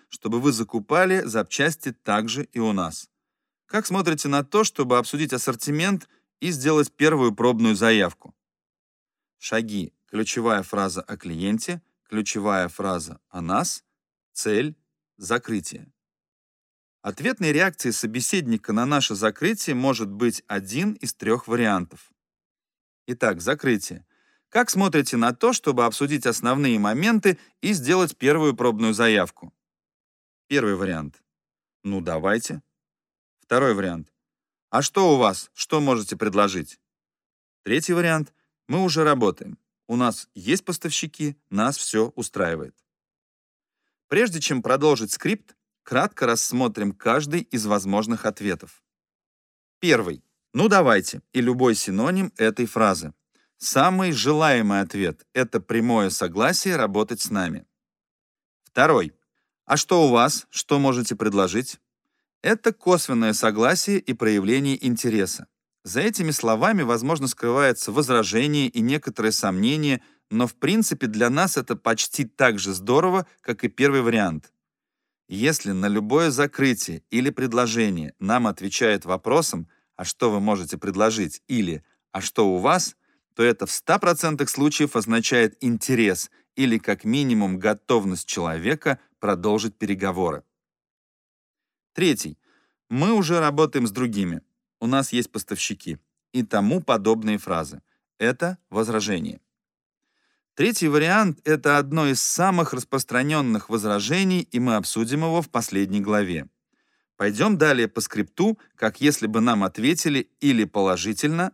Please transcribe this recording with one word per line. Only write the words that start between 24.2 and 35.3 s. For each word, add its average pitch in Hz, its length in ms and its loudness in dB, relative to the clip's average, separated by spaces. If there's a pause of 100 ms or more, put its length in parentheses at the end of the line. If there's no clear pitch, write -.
Как 233 200 0
смотрите 160 480 0
на 117 160 2
то, 226 200 2
чтобы 127 340 0
обсудить 139 400 -2
основные 123 540 0
моменты 180 580 2 (220)
и 202 120 0
сделать 170 440 2
первую 147 400 2
пробную 113 380 2
заявку? 104 600 0 (920)
Первый 117 260 0
вариант. 85 480 -6 (600)
"Ну, 98 160 -4
давайте". 85 600 -2 (800)
Второй 123 360 0
вариант. 87 380 -6 (580)
"А 123 120 0
что 180 320 4
у 135 40 6
вас? 104 360 0